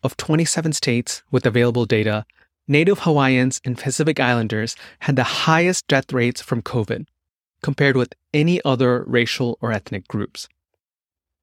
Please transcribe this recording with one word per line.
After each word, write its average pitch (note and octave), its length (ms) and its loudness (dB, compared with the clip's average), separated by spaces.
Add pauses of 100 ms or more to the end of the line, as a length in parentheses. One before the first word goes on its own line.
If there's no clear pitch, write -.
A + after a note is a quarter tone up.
of - 140 -4
twenty-seven D#3 540 0
states - 580 -4
with B2+ 160 0
available A#2+ 380 2
data, G#2+ 420 0 (420)
Native E3 320 4
Hawaiians C3 640 2
and B2 140 -4
Pacific C#3 420 -2
Islanders A#2 560 0 (240)
had C#3 160 0
the B2+ 80 2
highest E3+ 640 0
death E3+ 240 0
rates A#2+ 300 0
from A#2+ 200 -4
covid, A2 440 -4 (560)
compared C#3 340 2
with B2 180 -2 (180)
any E3 320 2
other B2 400 2
racial A#2+ 560 0
or A#2 120 -2
ethnic G2+ 340 -6
groups. - 420 -8 (920)